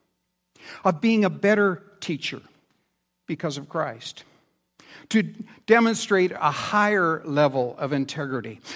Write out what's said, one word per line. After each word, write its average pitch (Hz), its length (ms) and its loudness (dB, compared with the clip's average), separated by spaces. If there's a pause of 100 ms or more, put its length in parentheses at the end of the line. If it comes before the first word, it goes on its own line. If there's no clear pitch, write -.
(840)
Of 175 160 0
being 226 240 2
a 185 60 2
better 202 520 0 (180)
teacher - 400 -8 (840)
because 139 320 -6
of 139 100 -14
Christ. 139 560 -8 (840)
To 220 120 4 (440)
demonstrate 214 680 4
a 151 180 0
higher 196 720 0
level 139 540 0
of 139 140 -4
integrity. 131 680 -6 (160)